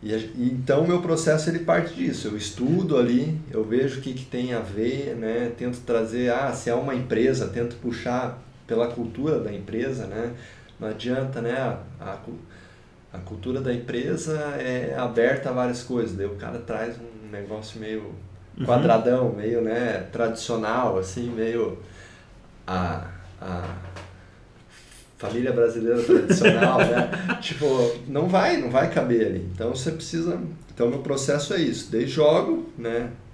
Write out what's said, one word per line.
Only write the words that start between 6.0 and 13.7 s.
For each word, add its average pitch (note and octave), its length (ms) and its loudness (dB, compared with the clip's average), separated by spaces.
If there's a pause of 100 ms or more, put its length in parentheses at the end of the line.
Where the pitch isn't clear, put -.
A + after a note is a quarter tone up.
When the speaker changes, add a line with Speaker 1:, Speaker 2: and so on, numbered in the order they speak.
Speaker 1:
ah, C3 220 0
se - 160 -4
é A#2+ 40 2
uma C3 200 0
empresa, B2 540 2
tento A#2 280 -4
puxar B2 680 -4 (240)
pela A2+ 220 2
cultura B2 500 -2
da G#2 140 -4
empresa, A2 540 -4
né, A2+ 260 -6 (480)
não G#2+ 80 -6
adianta, B2 540 -4
né, A#2 100 -2
a, C3 260 -2 (220)
a G2 160 -10
cu-, - 220 -12 (760)
a F#2+ 60 -10
cultura G#2+ 420 -6
da B2+ 120 -2